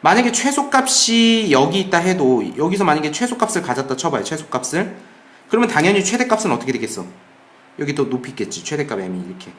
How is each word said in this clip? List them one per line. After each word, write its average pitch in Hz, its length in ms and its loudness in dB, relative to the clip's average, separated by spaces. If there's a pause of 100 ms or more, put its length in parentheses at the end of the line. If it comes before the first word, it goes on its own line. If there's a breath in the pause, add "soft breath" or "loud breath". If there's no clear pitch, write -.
만약에 226 300 4
최소값이 233 1160 2
여기 143 300 4
있다 180 180 0
해도, 151 460 2 (120)
여기서 180 280 0
만약에 151 280 2
최소값을 220 520 -2
가졌다 131 320 -4
쳐봐요. 135 280 -2
최소값을. 160 720 -4 (540 loud breath)
그러면 233 180 4
당연히 185 360 4
최대값은 220 480 0
어떻게 120 200 -2
되겠어? 110 320 -6 (760)
여기 143 160 -4
또 139 120 0
높이 123 220 -4
있겠지. - 340 -8
최대값 143 360 -4
M이 92 280 -6
이렇게. - 320 -16